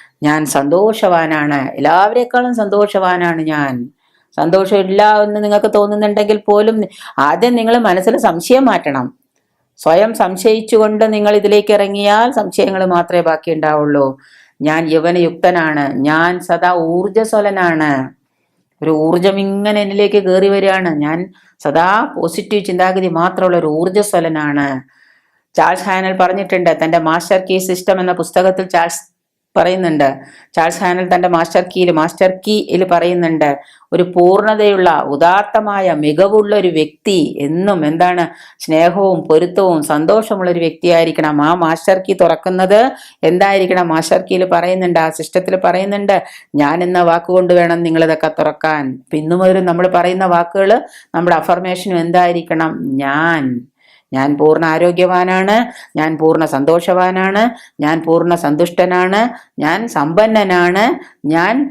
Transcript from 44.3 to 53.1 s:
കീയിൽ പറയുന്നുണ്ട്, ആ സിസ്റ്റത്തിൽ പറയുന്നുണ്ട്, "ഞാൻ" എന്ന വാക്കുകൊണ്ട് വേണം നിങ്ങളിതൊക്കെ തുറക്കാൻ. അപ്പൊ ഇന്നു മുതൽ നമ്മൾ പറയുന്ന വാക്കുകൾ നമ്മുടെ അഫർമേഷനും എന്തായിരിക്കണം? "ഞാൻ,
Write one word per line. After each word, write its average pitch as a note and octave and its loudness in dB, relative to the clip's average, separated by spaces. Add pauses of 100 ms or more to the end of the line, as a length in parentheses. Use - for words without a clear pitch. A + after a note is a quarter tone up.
കീയിൽ F#3 0 (100)
പറയുന്നുണ്ട്, F3 0
ആ D#3+ 0
സിസ്റ്റത്തിൽ F#3 -4 (100)
പറയുന്നുണ്ട്, G3 0 (460)
"ഞാൻ" D3 0 (100)
എന്ന F3+ 0
വാക്കുകൊണ്ട് F3+ 2
വേണം E3+ 2
നിങ്ങളിതൊക്കെ D#3+ 0
തുറക്കാൻ. D3+ -2 (200)
അപ്പൊ - -8
ഇന്നു E3+ -2
മുതൽ F#3+ 4 (100)
നമ്മൾ F3 0 (120)
പറയുന്ന F#3 0
വാക്കുകൾ G3 0 (420)
നമ്മുടെ E3+ 2
അഫർമേഷനും F#3 -2
എന്തായിരിക്കണം? E3+ 0 (320)
"ഞാൻ, D3+ 0 (680)